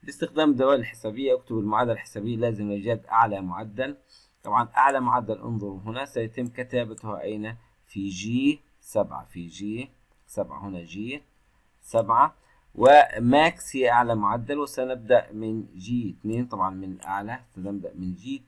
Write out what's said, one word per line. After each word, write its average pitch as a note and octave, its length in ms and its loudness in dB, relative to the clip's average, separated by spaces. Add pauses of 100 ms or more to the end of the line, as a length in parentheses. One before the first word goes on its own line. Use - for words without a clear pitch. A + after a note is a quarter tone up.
باستخدام D3+ 480 0
الدوال C3 300 4
الحسابية A#2 540 -2
اكتب A#2+ 240 -4
المعادلة A2 340 2
الحسابية A2 420 -6
اللازمة A2 340 -2
لإيجاد G#2 380 -4
أعلى A2 340 2
معدل. G#2+ 560 -8 (460)
طبعا A2+ 340 0
أعلى C3+ 240 4
معدل A#2 380 0
انظروا G2+ 420 -8
هنا A2+ 240 -8
سيتم A#2+ 420 -6
كتابتها A#2 720 -8
أين؟ G#2+ 360 -8 (300)
في G2 220 -8
جي A#2 520 -2 (200)
سبعة، - 440 -4
في F2 220 -14
جي G#2+ 440 -10 (360)
سبعة، F#2 420 -8
هنا F#2 140 -10
جي G#2+ 400 -12 (600)
سبعة، A#2 520 2 (400)
وماكس C#3 1000 6
هي B2+ 140 4
أعلى A#2+ 240 4
معدل، A2+ 440 -2
وسنبدأ B2+ 760 0
من A2 340 -6 (100)
جي A2 440 -4
اثنين، A#2 260 -4
طبعا F#2+ 240 -2
من F#2+ 340 -10
أعلى G#2 360 -6 (140)
سنبدأ F#2+ 400 -8
من F#2 200 -8
جي B2 320 -10